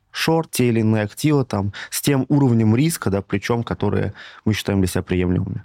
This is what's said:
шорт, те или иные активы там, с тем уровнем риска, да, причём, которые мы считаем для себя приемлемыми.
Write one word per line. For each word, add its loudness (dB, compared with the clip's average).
шорт, 0
те 0
или 2
иные 2
активы 0
там, -4
с -8
тем 2
уровнем 4
риска, 0
да, 0
причём, -2
которые -2
мы 2
считаем 0
для 2
себя -4
приемлемыми. -2